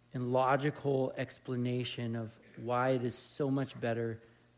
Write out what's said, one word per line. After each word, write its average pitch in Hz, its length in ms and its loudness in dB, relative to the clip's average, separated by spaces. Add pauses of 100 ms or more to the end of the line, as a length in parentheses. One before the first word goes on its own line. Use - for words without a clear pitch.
(140)
and 123 180 0
logical 135 880 4
explanation 123 960 -2
of 113 160 -6 (320)
why 123 280 2
it 127 120 2
is 120 120 0
so - 360 -2
much 135 300 -2
better 117 400 -2 (360)